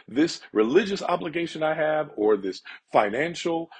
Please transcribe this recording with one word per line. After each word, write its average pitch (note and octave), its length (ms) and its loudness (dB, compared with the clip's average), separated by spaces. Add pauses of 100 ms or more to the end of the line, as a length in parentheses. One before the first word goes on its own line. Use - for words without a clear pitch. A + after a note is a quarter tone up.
this D3 340 -2 (120)
religious F3+ 480 2
obligation E3+ 640 -4
I D#3 100 0
have D#3 420 -2
or G#2+ 220 4
this G2 240 -6 (300)
financial D#3+ 880 0